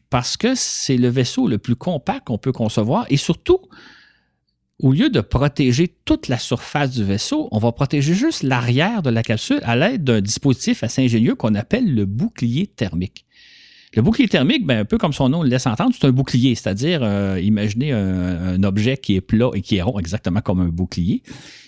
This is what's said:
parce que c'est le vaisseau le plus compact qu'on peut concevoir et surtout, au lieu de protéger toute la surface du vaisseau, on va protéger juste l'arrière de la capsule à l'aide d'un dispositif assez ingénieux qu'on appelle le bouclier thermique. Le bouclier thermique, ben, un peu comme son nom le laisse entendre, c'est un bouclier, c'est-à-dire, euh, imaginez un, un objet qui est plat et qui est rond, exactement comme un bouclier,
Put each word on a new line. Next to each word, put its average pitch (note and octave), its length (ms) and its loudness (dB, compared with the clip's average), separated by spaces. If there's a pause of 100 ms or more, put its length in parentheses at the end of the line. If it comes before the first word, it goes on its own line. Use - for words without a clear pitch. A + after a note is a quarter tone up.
parce B2 260 -2
que B3+ 200 0
c'est - 420 -2
le B2 100 4
vaisseau B2+ 400 0
le A#2+ 100 0
plus A#2+ 200 -2
compact F#3 500 -6
qu'on A2+ 100 -4
peut C3 140 -4
concevoir A#2 560 0
et C#3 80 0
surtout, - 460 0 (1160)
au C3+ 120 4
lieu E3 180 4
de C#3 120 0
protéger C#3 840 0
toute - 240 -2
la B2+ 100 -2
surface C3+ 540 -4
du A#2 140 -2
vaisseau, A2 480 -2
on G#2+ 60 2
va A#2 120 2
protéger C#3+ 420 0
juste B3+ 300 0
l'arrière C3 580 0
de C#3 80 0
la A2+ 140 0
capsule F3 400 -2
à A#2 140 0
l'aide G3 260 0
d'un A#2 160 2
dispositif B2 640 -2
assez A#2 180 -2
ingénieux A#2+ 340 2
qu'on A2 200 0
appelle F#3 400 0
le G#2 80 2
bouclier B2+ 640 -2
thermique. - 580 -6 (720)
Le A2 80 4
bouclier A3+ 240 2
thermique, F#3 400 2
ben, A#2 140 2
un G2+ 40 -2
peu - 140 0
comme D#3 140 0
son C3 160 0
nom E3 120 0
le C#3 80 2
laisse B2+ 160 0
entendre, B2+ 340 0
c'est - 60 0
un C3+ 60 6
bouclier, B2+ 420 2
c'est-à-dire, B2+ 480 -2
euh, G2+ 400 0
imaginez G#2+ 500 0
un, F#2 640 -2
un F#2+ 100 2
objet G#2 340 0
qui - 180 -2
est F#2 60 0
plat A#2 340 2
et G2 60 -4
qui G#2 160 0
est F2+ 40 0
rond, G#2 160 -2
exactement F2+ 440 -4
comme F#2 180 0
un F2 80 2
bouclier, F2+ 560 -2 (440)